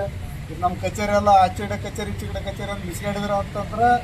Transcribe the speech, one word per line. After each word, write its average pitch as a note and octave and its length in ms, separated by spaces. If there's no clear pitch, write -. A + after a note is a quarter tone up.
ನಮ್ಮ G3+ 160
ಕಚೇರಿ G3+ 400
ಎಲ್ಲ G#3 120
ಆಚೆ F#3+ 380
ಕಡೆ G3+ 160
ಕಚೇರಿ, G#3 280
ಈಚೆ G3+ 160
ಕಡೆ F#3+ 260
ಕಚೇರಿ G3 180
ಅಂತ G3 160
ಮಿಸ್ಗಾಡಿದ್ರ G3+ 440
ಅಂತಂದ್ರೆ G#3 580